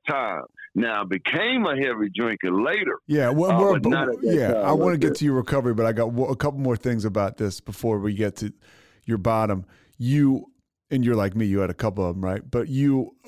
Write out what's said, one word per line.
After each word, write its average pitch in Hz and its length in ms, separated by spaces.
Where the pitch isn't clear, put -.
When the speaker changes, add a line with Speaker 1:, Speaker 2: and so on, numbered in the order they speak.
Speaker 1:
time. 107 360
Now, 110 280
I - 20
became 185 640
a 143 100
heavy 120 380
drinker 101 380
later. 147 440
Speaker 2:
Yeah, 147 240
well, 170 220
Speaker 1:
Uh, 175 80
Speaker 2:
we're, 190 200
Speaker 1:
but - 80
not 135 220
at 113 100
that 196 140
Speaker 2:
yeah, - 180
Speaker 1:
time. 107 140
Speaker 2:
I - 60
wanna 170 200
Speaker 1:
That's 151 80
Speaker 2:
get 151 120
Speaker 1:
it. 123 60
Speaker 2:
to 151 60
your 139 100
recovery, 123 400
but 113 120
I 113 60
got 113 140
w-, 120 240
a 127 60
couple 143 240
more 127 160
things 117 280
about 98 320
this 101 240
before 107 380
we 101 160
get 104 220
to 104 160
your 113 140
bottom. 104 460
You, 135 520
and 131 120
you're 117 120
like 98 180
me, 110 120
you 98 120
had 92 120
a 90 40
couple 98 340
of 87 60
'em, 95 100
right? 95 240
But 120 200
you, 135 480